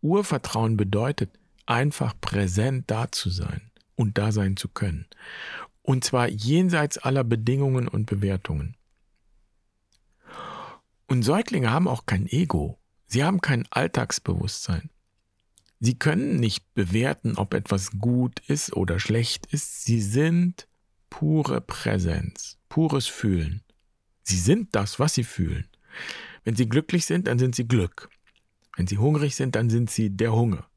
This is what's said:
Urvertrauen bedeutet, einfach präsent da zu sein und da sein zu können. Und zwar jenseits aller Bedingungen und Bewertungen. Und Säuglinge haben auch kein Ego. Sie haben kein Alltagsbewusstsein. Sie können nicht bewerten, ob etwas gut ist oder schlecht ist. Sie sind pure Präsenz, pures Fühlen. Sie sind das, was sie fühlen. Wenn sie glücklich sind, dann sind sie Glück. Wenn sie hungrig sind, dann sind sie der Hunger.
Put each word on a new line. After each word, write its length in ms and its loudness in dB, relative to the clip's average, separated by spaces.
Urvertrauen 720 0
bedeutet, 540 0
einfach 540 0
präsent 680 0
da 200 -2
zu 180 -4
sein 420 -6
und 200 2
da 140 2
sein 260 0
zu 120 -8
können. 380 -4
Und 220 2
zwar 240 2
jenseits 720 2
aller 260 0
Bedingungen 640 0
und 180 -2
Bewertungen. 680 -2
Und 160 2
Säuglinge 480 2
haben 180 2
auch 180 -4
kein 200 0
Ego. 520 -2
Sie 180 0
haben 160 2
kein 300 0
Alltagsbewusstsein. 1200 -2
Sie 180 2
können 420 0
nicht 340 -2
bewerten, 640 0
ob 160 -2
etwas 460 -2
gut 480 0
ist 280 -2
oder 260 0
schlecht 460 -2
ist. 380 -6
Sie 160 2
sind 680 2
pure 500 0
Präsenz, 1000 -2
pures 380 2
Fühlen. 580 -2
Sie 140 0
sind 360 2
das, 240 0
was 160 2
sie 80 2
fühlen. 460 -2
Wenn 140 -2
sie 120 2
glücklich 360 2
sind, 240 0
dann 100 2
sind 160 2
sie 140 -2
Glück. 400 0
Wenn 100 0
sie 120 -2
hungrig 380 2
sind, 180 -2
dann 160 2
sind 200 2
sie 200 0
der 220 0
Hunger. 340 2